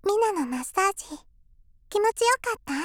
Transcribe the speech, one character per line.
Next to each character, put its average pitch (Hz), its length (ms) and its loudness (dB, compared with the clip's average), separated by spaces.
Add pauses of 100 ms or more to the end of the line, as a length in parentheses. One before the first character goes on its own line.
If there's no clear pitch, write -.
ミ 403 120 2
ナ 427 240 2
の 262 40 0
マ 254 120 -4
ッ 254 80 -6
サ - 160 -2
ー 392 120 2
ジ、 - 120 -12 (800)
気 415 140 0
持 453 120 4
ち - 120 0
よ - 20 6 (140)
か 453 160 -4
っ - 80 -20
た？ 277 80 -4 (120)